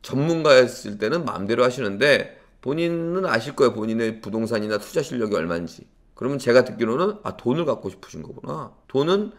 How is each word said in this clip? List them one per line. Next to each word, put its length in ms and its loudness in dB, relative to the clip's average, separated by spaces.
전문가였을 960 2
때는 260 -2
마음대로 400 0
하시는데 720 2
본인은 640 -2
아실 280 -2
거예요. 180 4
본인의 480 -2
부동산이나 580 -2
투자 240 -4
실력이 320 -2
얼마인지. 520 -4
그러면 260 -4
제가 240 8
듣기로는, 580 -2
아, 140 -8
돈을 280 0
갖고 260 -4
싶으신 340 -16
거구나. 480 -10
돈은 500 2